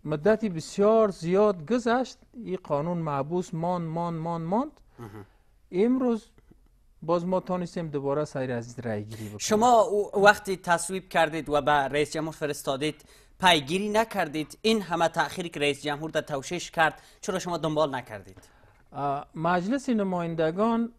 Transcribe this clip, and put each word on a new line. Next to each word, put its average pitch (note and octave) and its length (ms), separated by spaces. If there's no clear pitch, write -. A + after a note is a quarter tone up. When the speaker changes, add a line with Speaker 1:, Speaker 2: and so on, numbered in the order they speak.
Speaker 1:
مدتی G3 440
بسیار G3+ 600
زیاد F#3 640
گذشت، A#3+ 460
این F#3 300
قانون D#3+ 340
محبوس D#3 560
ماند، E3+ 340
ماند، E3+ 320
ماند، E3 280
ماند. B3+ 240
Speaker 2:
مهم. G#2 260
Speaker 1:
امروز A#3+ 560
باز E3+ 240
ما F#3 140
تانستیم F3+ 480
دوباره C#3+ 380
سیر C3 260
از A#2+ 280
رای G#2+ 240
گیری A2 200
بکنیم. G#2 140
Speaker 2:
شما A3+ 440
او-، G3 420
وقتی G3+ 340
تصویب F3+ 520
کردید D#3+ 400
و D3 120
به C#3+ 100
رئیس C#3+ 400
جمهور D#3 220
فرستادید، D3 720
پیگیری F3+ 500
نکردید؟ F#3+ 720
این A3 200
همه E3+ 260
تأخیری E3 420
که D#3+ 100
رئیس C#3+ 220
جمهور D3 300
در D3+ 100
توشیح D3+ 380
کرد، D#3 420
چرا F#3 180
شما F3 180
دنبال D3+ 380
نکردید؟ G2+ 420
Speaker 1:
آه، C#3 340
مجلس F3+ 540
نمایندگان F#3+ 1080